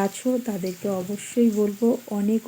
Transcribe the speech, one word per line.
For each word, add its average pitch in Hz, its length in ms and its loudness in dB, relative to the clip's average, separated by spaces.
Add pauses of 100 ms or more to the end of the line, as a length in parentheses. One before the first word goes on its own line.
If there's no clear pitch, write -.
আছো 196 280 -2 (180)
তাদেরকে 185 400 -6 (120)
অবশ্যই 208 500 2 (100)
বলবো 208 260 2 (320)
অনেক 214 300 2